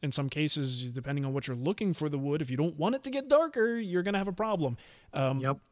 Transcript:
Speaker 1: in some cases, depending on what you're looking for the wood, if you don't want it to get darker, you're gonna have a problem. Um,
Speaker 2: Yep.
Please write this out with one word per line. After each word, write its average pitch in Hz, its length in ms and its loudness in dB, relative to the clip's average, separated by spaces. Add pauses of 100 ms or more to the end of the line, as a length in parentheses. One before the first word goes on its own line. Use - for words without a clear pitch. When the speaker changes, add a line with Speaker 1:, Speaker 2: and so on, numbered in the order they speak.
Speaker 1:
in 143 100 -2
some 139 200 0
cases, 131 600 0
depending 139 340 -4
on 135 80 -2
what 135 140 -2
you're 127 80 -4
looking 185 360 0
for 151 160 -2
the 147 100 -2
wood, 143 220 0
if 131 100 -4
you 127 60 -2
don't 151 220 0
want 208 160 2
it 269 80 -4
to 269 80 -8
get 269 180 -2
darker, 277 480 4
you're 180 280 0
gonna 202 120 0
have 196 120 0
a 190 40 -2
problem. 180 460 0 (340)
Um, 135 280 0
Speaker 2:
Yep. 135 180 0 (140)